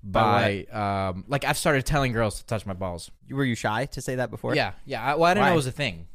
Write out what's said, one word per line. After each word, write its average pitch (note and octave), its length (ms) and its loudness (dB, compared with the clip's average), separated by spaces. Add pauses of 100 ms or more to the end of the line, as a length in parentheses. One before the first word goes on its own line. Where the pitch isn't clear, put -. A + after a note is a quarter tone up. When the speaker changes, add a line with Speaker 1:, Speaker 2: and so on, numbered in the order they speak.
Speaker 1:
By G2+ 680 2
Speaker 2:
by, G2+ 380 0
um, F#2 180 -6
like, C3+ 160 -2
I've C#3+ 140 0
started C#3 300 2
telling C#3 240 2
girls A2+ 280 0
to - 60 -18
touch G2+ 220 -6
my G2+ 60 -6
balls. F2+ 360 -8 (220)
Speaker 1:
Were C3+ 140 0
you A#2+ 100 2
shy A2+ 320 -2
to - 140 -10
say C3 140 -6
that B2+ 140 -2
before? A#2 240 -4
Speaker 2:
Yeah, A2+ 200 0 (120)
yeah. B2+ 180 -6
I, C#3 120 0
well, D#3+ 80 4
I F3 100 6
didn't G3+ 120 4
know - 40 6
Speaker 1:
Why? F3+ 40 6
Speaker 2:
it - 20 4
was D3 120 2
a B2+ 40 -4
thing. F2 440 -4